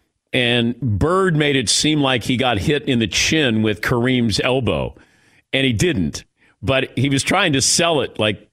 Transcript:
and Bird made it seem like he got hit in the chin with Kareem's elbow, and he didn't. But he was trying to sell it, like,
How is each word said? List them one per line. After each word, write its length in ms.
and 480
Bird 540
made 220
it 120
seem 320
like 220
he 140
got 220
hit 300
in 120
the 80
chin 540
with 180
Kareem's 580
elbow, 560
and 140
he 60
didn't. 520
But 340
he 120
was 160
trying 300
to 60
sell 420
it, 180
like, 320